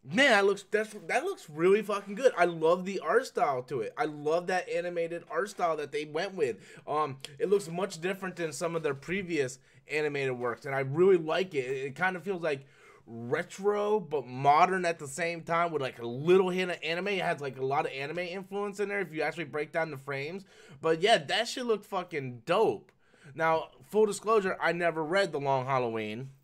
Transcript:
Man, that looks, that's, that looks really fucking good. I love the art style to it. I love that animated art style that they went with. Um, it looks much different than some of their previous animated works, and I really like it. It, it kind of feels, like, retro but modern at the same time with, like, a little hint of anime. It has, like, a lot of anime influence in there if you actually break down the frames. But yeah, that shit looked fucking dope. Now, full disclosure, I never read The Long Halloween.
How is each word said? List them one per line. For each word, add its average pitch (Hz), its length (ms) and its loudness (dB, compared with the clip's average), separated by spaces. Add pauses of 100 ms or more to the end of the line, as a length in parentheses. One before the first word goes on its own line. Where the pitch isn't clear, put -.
(120)
Man, 262 200 6
that 202 140 6
looks, 196 260 2
that's, 214 240 -2 (120)
that 233 180 0
looks 381 240 -8
really 180 320 4
fucking 202 340 -6
good. 254 220 6
I 175 80 6
love 170 400 2
the 190 140 -4
art 190 280 2
style 139 360 0
to 131 180 -4
it. 101 160 -6
I 147 80 0
love 156 420 -2
that 185 220 -2
animated 170 600 -4
art 180 200 -4
style 170 260 0
that 143 160 -8
they 151 140 -4
went 170 280 -4
with. 131 220 0 (320)
Um, 147 300 -2 (200)
it 170 120 -2
looks 196 180 2
much 175 320 -6
different 185 380 -6
than 160 160 -4
some 165 240 -4
of 160 40 -2
their 151 120 0
previous 165 680 -4 (320)
animated 143 400 -2
works, 120 340 -4
and 139 80 -6
I 135 60 -2
really 165 380 4
like 165 360 -2
it. 131 120 -2
It, 135 220 -4
it 135 80 -10
kind 185 200 0
of 165 80 -10
feels, 185 180 -6
like, 147 240 -4 (400)
retro 190 960 -2
but 143 260 -4
modern 151 600 4
at 170 140 0
the 147 80 -10
same 170 340 -4
time 170 300 0
with, 143 100 -2
like, 120 180 -4
a 120 80 -6
little 175 420 4
hint 180 220 -2
of 165 100 -6
anime. 170 280 -2
It 190 120 -2
has, 160 200 -2
like, 131 180 -8
a 127 60 -2
lot 139 200 0
of - 60 -4
anime 143 280 -6
influence 196 600 -6
in 202 80 -2
there 202 140 -2
if 160 120 -6
you 156 80 -4
actually 156 240 -2
break 151 280 -6
down 160 180 -2
the 139 60 -10
frames. 143 480 -8 (360)
But 160 200 2
yeah, 214 160 6
that 180 320 -2
shit 254 160 -6
looked 214 200 -2
fucking 143 600 -6
dope. 170 460 2 (440)
Now, 160 320 2 (220)
full 214 160 4
disclosure, 202 560 2
I 165 100 2
never 170 320 0
read 175 300 2
The 147 60 -2
Long 135 260 0
Halloween. 120 640 -2 (140)